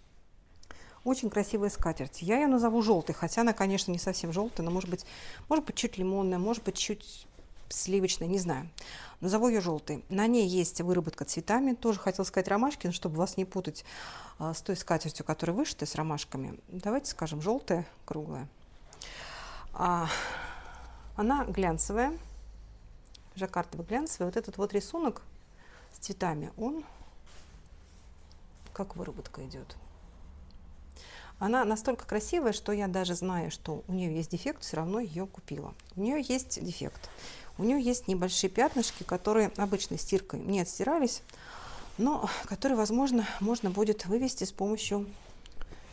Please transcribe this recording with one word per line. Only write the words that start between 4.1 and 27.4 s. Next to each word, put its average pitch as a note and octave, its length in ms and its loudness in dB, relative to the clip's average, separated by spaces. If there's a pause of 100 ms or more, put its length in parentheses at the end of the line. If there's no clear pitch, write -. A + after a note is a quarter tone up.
жёлтая, G3+ 320 0
но, E3+ 60 0
может F#3 180 0
быть, F3 160 -4 (420)
может D#4 180 4
быть, - 100 -4
чуть - 220 -2
лимонная, F#3 420 2
может A3+ 260 0
быть, F#3+ 100 -2
чуть - 500 -4 (440)
сливочная, F#3 580 2
не F#3+ 120 4
знаю. E3 300 0 (520)
Назову A3 260 4
её A3+ 140 4
жёлтой. D#3 480 -2
На G3 180 4
ней A#3 200 6
есть F3+ 340 2
выработка E3+ 440 2
цветами. B3 480 2
Тоже A3+ 260 2
хотела F#3 260 0
сказать F#3 220 0
ромашки, A3 400 2
но F3 60 0
чтобы D#3+ 240 -2
вас F#3 200 2
не F#3 80 2
путать, F3+ 400 -4 (540)
а, D#3+ 140 -2
с - 80 -6
той F#3+ 140 -2
скатертью, - 500 0
которая E3+ 300 0
вышита C4+ 300 0
с - 100 -4
ромашками, D3+ 720 -4
давайте G3+ 440 -2
скажем, D#3 300 -4
жёлтая, F#3 440 2 (200)
круглая. D3+ 420 -6 (1300)
А, F3 340 2 (1080)
она B3+ 300 4
глянцевая, G3+ 720 2 (1200)
жаккардово-глянцевая. F#3 960 -2
Вот - 60 -4
этот G#3+ 200 -4
вот G3+ 160 0
рисунок A3+ 480 0 (720)
с - 60 -16
цветами, E3 580 -2
он D4 260 -2 (1900)